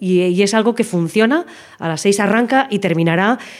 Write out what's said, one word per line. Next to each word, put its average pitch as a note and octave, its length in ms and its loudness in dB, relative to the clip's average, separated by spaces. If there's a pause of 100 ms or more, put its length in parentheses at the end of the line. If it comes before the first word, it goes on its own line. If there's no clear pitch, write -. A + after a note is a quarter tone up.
Y, F3+ 220 2
y F3+ 200 0
es G3+ 120 0
algo A3 200 2
que A3+ 100 -2
funciona. G#3+ 640 0 (320)
A E3 100 -6
las D#3 140 -6
seis G3+ 180 2
arranca A#3 500 0
y G#3 80 -2
terminará E3+ 600 0 (220)